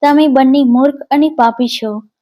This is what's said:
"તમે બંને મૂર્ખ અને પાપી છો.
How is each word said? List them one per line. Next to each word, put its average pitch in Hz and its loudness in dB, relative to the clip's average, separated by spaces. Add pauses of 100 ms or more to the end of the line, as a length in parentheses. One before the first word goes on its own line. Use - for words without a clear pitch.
"તમે 294 2
બંને 269 2
મૂર્ખ 262 0 (160)
અને 294 0
પાપી 240 -2
છો. 220 -8 (220)